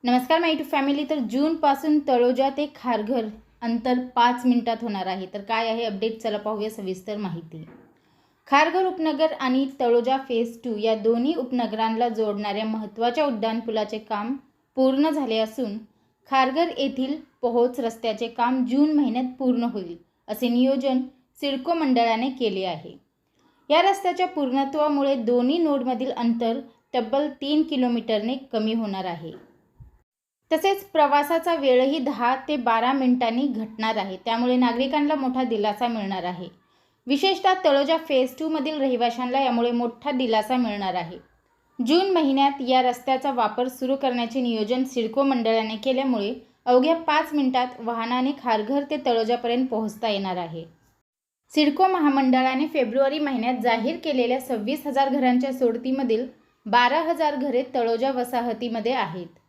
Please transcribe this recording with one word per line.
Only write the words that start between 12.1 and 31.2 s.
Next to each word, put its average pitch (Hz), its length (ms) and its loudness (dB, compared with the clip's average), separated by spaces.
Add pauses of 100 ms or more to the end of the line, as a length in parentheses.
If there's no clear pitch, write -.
महत्त्वाच्या 220 600 -2
उड्डाणपुलाचे 220 720 -2
काम 214 360 -6 (420)
पूर्ण 269 320 4
झाले 262 280 -2
असून 220 400 -4 (540)
खारघर 269 460 2
येथील 262 380 -2 (260)
पोहोच 247 380 2
रस्त्याचे 226 480 -4
काम 247 380 0
जून 285 280 4
महिन्यात 254 460 0
पूर्ण 247 240 2
होईल, 185 320 -6 (320)
असे 226 220 -2
नियोजन 254 520 2 (400)
सिडको 277 320 -2
मंडळाने 247 560 2
केले 208 360 -2
आहे. 160 280 -8 (760)
या 311 120 6
रस्त्याच्या 370 460 2
पूर्णत्वामुळे 277 880 0
दोन्ही 240 420 2
नोडमधील 262 540 0
अंतर 233 480 0 (360)
तब्बल 262 340 0 (120)
तीन 302 220 2
किलोमीटरने 240 720 0 (180)
कमी 220 200 0
होणार 202 320 -4
आहे. 165 260 -8 (1200)
तसेच 392 320 2
प्रवासाचा 311 720 2